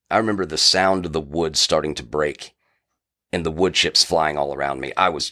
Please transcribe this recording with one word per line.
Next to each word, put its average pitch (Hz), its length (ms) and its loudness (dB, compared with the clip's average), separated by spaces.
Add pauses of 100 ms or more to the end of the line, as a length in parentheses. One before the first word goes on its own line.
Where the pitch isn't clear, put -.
I 95 80 2
remember 107 280 0
the 78 120 -6
sound 95 480 4
of 80 80 -6
the 80 80 -2
wood 76 340 -4
starting 78 400 0
to - 80 -10
break 71 520 -4 (760)
and 85 140 -2
the 80 60 -2
wood 85 240 0
chips - 280 2
flying 78 340 0
all 71 160 -2
around 69 280 -4
me. 69 160 -8
I 92 120 4
was, 76 220 -4